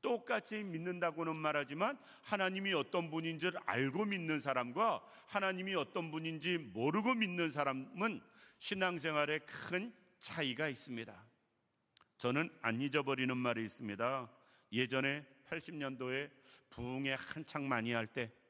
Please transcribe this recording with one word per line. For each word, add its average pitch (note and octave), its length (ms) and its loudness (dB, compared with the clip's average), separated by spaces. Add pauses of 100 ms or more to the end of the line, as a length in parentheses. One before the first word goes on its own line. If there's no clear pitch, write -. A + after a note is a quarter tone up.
똑같이 A3 600 0
믿는다고는 E3+ 720 -2
말하지만 D3+ 640 0 (240)
하나님이 G3 500 0
어떤 E3 380 2
분인 E3 260 -2
줄 F3+ 180 0 (100)
알고 C3+ 400 2
믿는 E3+ 340 0
사람과 C3 640 2 (240)
하나님이 F#3+ 480 0
어떤 E3 340 -2
분인지 D#3+ 480 0
모르고 D3+ 580 2
믿는 F3+ 360 0
사람은 C#3 720 0 (360)
신앙생활에 D#3 840 2
큰 - 540 -4 (260)
차이가 C#3+ 480 0
있습니다. A#2 580 -6 (920)
저는 C#3 320 2 (120)
안 A#2 200 2
잊어버리는 C3+ 560 2
말이 A#2+ 260 2
있습니다. A#2 680 -2 (400)
예전에 C3+ 540 0 (200)
팔십 D#3+ 300 -8
년도에 C3+ 560 -4 (380)
부흥회 C3 440 -2
한창 C#3+ 540 -6
많이 A#2 240 2
할 A#2 160 0
때 A#2 240 -4 (180)